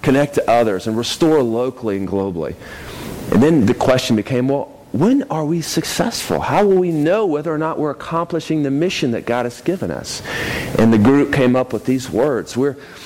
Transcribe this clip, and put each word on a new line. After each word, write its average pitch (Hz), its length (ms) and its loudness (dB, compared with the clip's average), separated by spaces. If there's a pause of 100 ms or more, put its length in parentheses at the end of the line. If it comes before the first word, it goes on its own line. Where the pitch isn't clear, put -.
connect 143 320 2
to - 160 0
others, 110 360 2
and 110 100 -2
restore 156 460 2
locally 117 540 -2
and 98 120 -4
globally. 87 480 -4 (760)
And 104 120 4
then 147 240 4
the 117 80 4
question 127 420 2
became, 123 320 0
"Well, 139 260 -2 (160)
when 233 340 2
are 156 200 -4
we 165 160 -2
successful? - 800 -2
How 175 240 2
will 190 140 4
we 180 120 2
know 165 360 2
whether 151 260 -2
or 151 60 -2
not 160 200 -4
we're 151 120 -2
accomplishing 165 720 -4
the 135 80 0
mission 151 400 0
that 113 160 -4
God 120 180 0
has 120 160 -8
given 170 300 -4
us?" - 320 -8 (560)
And 113 140 6
the 113 60 6
group 135 340 4
came 127 220 4
up 127 180 0
with 107 120 -6
these 127 260 -2
words. 123 460 0
We're, 135 200 0 (300)